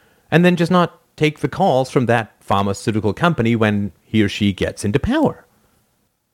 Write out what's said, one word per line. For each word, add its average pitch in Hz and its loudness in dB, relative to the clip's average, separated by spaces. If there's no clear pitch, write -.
and 175 4
then 180 4
just 170 -2
not 175 0
take 151 -2
the 139 -4
calls 139 0
from 131 0
that 117 0
pharmaceutical 101 -2
company 123 0
when 104 0
he 110 0
or 101 0
she 101 0
gets - -6
into 107 -2
power?" 269 -2